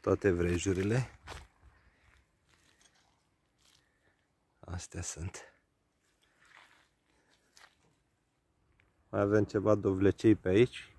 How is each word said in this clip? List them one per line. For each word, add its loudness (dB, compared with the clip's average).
toate 2
vrejurile. 0
Astea -12
sunt. -12
Mai -4
avem 2
ceva 2
dovlecei 2
pe -6
aici 0